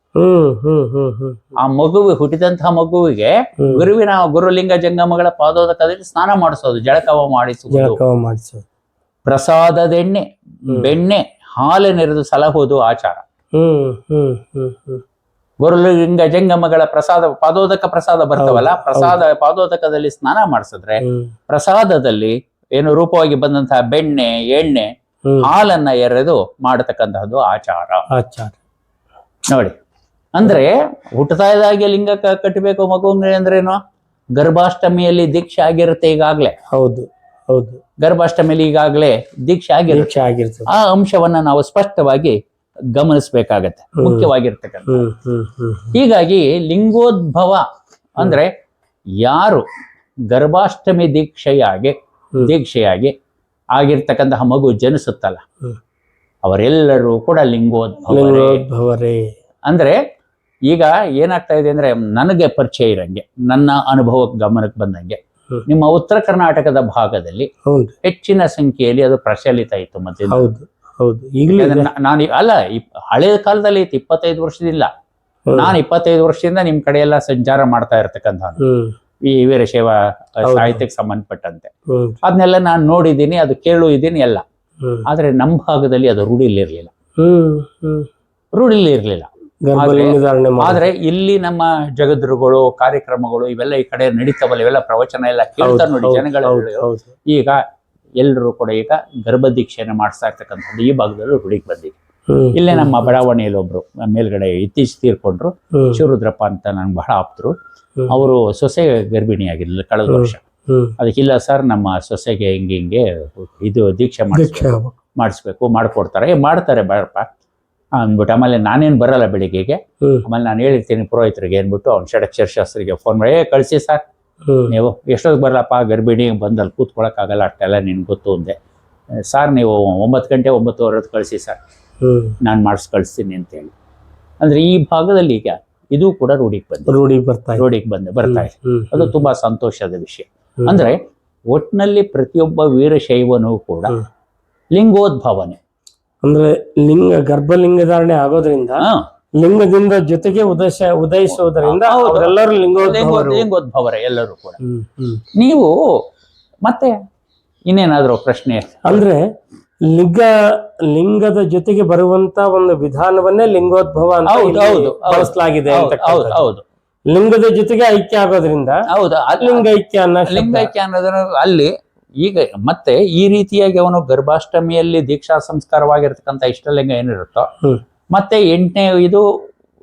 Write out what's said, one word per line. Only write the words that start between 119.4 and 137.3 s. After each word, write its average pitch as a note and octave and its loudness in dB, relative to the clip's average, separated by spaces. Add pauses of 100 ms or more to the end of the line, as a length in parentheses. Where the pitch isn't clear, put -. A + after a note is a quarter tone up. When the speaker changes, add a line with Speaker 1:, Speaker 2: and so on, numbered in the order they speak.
Speaker 1:
ಹ್ಮ್. C#3 -2
Speaker 2:
ಆಮೇಲೆ A#2 -4
ನಾನು A2+ -4
ಹೇಳಿರ್ತೀನಿ A#2 0
ಪುರೋಹಿತರಿಗೆ A2 -2
ಅಂದ್ಬಿಟ್ಟು, G2 -2
ಅವ್ನು G2 0
ಷಡಕ್ಷರ G#2+ -2
ಶಾಸ್ತ್ರಿಗೆ F#2+ -6
ಫೋನ್ A2 -4
ಮಾಡಿ, A2+ 2
"ಏ, E3 2
ಕಳ್ಸಿ C#3 0
ಸರ್, D3+ -2 (420)
Speaker 1:
ಹ್ಮ್. C3 0
Speaker 2:
ನೀವು A2+ -2
ಎಷ್ಟೊತ್ತು C3+ 0
ಬರಲಪ್ಪ, B2+ 0
ಗರ್ಭಿಣಿ A2+ 0
ಬಂದು G#2+ -2
ಅಲ್ಲಿ - -6
ಕೂತ್ಕೊಳಕ್ಕಾಗಲ್ಲ, G#2+ -4
ಅಷ್ಟೆಲ್ಲ G2 -2
ನಿನ್ಗೆ F#2+ -4
ಗೊತ್ತು" G2 -4
ಅಂದೆ. F2 -8 (600)
"ಸರ್, C#3+ -2
ನೀವು G#2 0
ಒಂಬತ್ತು B2+ 0
ಗಂಟೆ, C3 0
ಒಂಬತ್ತುವರೆ A#2 0
ಹೊತ್ತು A2 -6
ಕಳ್ಸಿ G#2+ -6
ಸರ್, - -14 (420)
Speaker 1:
ಹ್ಮ್. A#2+ 0
Speaker 2:
ನಾನ್ A2 2
ಮಾಡಿಸಿ G2+ -2
ಕಳಿಸ್ತೀನಿ" F#2+ -6
ಅಂತ F2+ -14
ಹೇಳಿ. D2+ -20 (680)
ಅಂದ್ರೆ D3+ 2
ಈ F3 2
ಭಾಗದಲ್ಲಿ E3+ 0
ಈಗ G#2+ -6 (440)
ಇದು E3+ 2
ಕೂಡ C#3 -2
ರೂಢಿಗೆ A2 -2
ಬಂದಿದೆ. - -4
Speaker 1:
ರೂಢಿಗೆ C3 2
ಬರ್ತಾ A#2+ -4